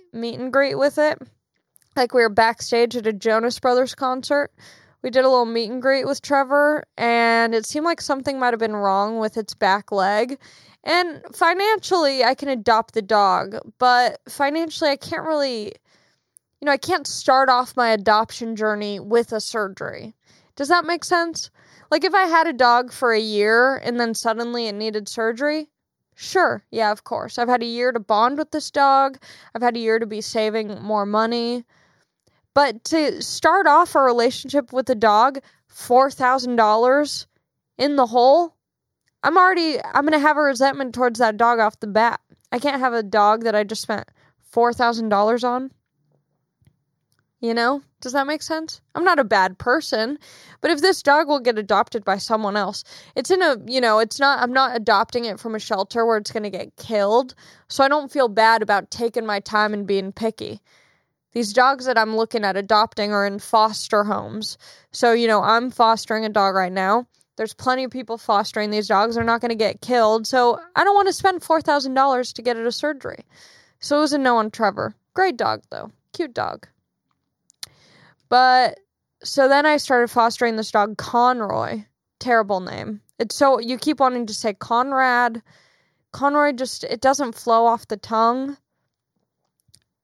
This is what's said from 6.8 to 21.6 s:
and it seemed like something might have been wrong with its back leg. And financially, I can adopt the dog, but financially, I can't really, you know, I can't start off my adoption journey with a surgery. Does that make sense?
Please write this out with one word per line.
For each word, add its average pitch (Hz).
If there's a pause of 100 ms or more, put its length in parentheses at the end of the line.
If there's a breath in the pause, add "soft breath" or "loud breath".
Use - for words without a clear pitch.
and 233
it 220
seemed 302
like 330
something 269
might 247
have 220
been 220
wrong 202
with 214
its 220
back 202
leg. 208 (440 soft breath)
And 339 (120)
financially, 349
I 254
can 277
adopt 226
the 220
dog, 196 (200)
but 247 (120)
financially, 302
I 277
can't 311
really, 269
you -
know, 285
I 269
can't 330
start 262
off 247
my 240
adoption 220
journey 208
with 226
a 214
surgery. - (420 soft breath)
Does 277
that 302
make 339
sense? 339 (400 soft breath)